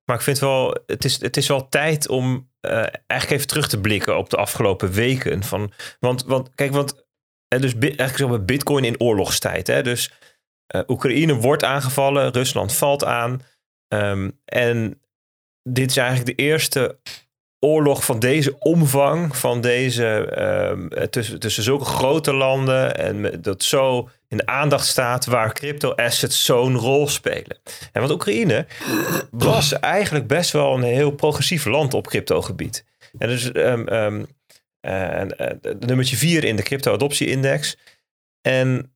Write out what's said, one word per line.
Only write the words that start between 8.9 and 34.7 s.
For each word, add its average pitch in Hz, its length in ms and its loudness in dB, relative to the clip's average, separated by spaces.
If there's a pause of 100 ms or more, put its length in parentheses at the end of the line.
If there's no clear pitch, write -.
oorlogstijd, 95 680 0
hè? 131 160 2
Dus, 120 280 -4 (560)
eh, - 200 -2
Oekraïne 139 480 2
wordt 117 280 2
aangevallen, 135 680 2
Rusland 123 420 0
valt 143 300 2
aan. 120 380 -2 (460)
Ehm, 101 420 -2 (160)
en 117 540 0 (680)
dit 131 200 0
is 131 80 -2
eigenlijk 127 400 0
de 127 60 2
eerste 147 540 0 (640)
oorlog 147 460 4
van 120 140 0
deze 135 400 2
omvang, 147 800 2
van 120 240 0
deze, 123 440 2 (200)
ehm, 92 640 -2
eh, - 160 -4
tussen, 101 360 -4
tussen 107 240 -4
zulke 127 220 0
grote 147 480 0
landen 131 640 2
en 101 240 -2
me-, 98 180 -4
dat 95 240 -4
zo 131 460 2 (180)
in 107 100 -8
de - 80 -2
aandacht 139 400 2
staat 123 400 0
waar 113 280 2
crypto 143 380 -4
assets - 540 0
zo'n 127 320 4
rol 139 300 2
spelen. - 500 -6 (340)
En - 100 -2
want 139 120 2
Oekraïne 175 520 0 (640)
was 156 480 2
eigenlijk 156 480 0
best 170 240 0
wel 143 220 2
een 127 100 0
heel 131 280 2
progressief 147 540 0
land 143 280 2
op 101 140 -2
cryptogebied. - 800 -2 (320)
En 120 100 -2
dus, 123 240 -2
ehm, 127 360 0
ehm, 104 360 0 (560)